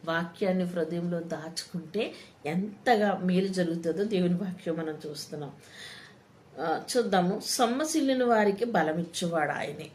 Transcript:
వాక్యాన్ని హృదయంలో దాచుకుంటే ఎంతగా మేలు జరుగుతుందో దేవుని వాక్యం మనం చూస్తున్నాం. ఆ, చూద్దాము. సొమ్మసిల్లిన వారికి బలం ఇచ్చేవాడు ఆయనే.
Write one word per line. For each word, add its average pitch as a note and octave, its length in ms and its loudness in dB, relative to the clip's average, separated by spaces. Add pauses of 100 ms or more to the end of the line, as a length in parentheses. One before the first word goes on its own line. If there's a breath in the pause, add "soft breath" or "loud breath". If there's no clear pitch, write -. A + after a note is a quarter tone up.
వాక్యాన్ని F3+ 580 0
హృదయంలో F3 560 -2
దాచుకుంటే E3 920 -6 (320 loud breath)
ఎంతగా G3+ 760 2
మేలు F#3 240 4
జరుగుతుందో E3+ 560 0
దేవుని F3+ 300 2
వాక్యం F3+ 420 -4
మనం D#3 220 -6 (100)
చూస్తున్నాం. D3 440 -10 (1080 loud breath)
ఆ, D#3 220 -2 (160)
చూద్దాము. G3 480 2
సొమ్మసిల్లిన C4+ 800 2
వారికి G#3+ 420 4
బలం E3 340 2
ఇచ్చేవాడు E3 520 -2
ఆయనే. D3 440 -6